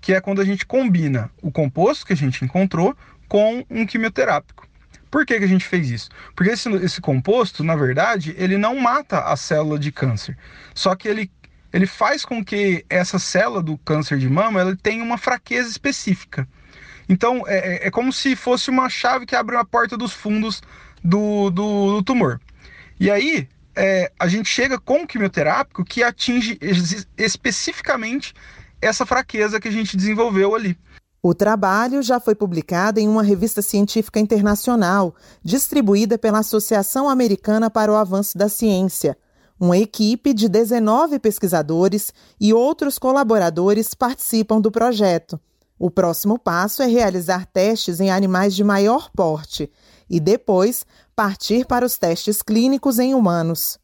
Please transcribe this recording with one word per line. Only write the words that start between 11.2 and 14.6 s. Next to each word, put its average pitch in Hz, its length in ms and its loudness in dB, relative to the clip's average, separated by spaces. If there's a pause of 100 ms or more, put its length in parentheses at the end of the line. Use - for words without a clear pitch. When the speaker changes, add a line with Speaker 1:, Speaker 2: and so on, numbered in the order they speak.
Speaker 1:
ele 180 160 2
faz 233 380 -2
com 233 180 -6
que 196 460 -2
essa 180 300 -2
célula 202 440 -2
do 156 140 -4
câncer 151 420 -2
de 131 100 0
mama, 190 320 2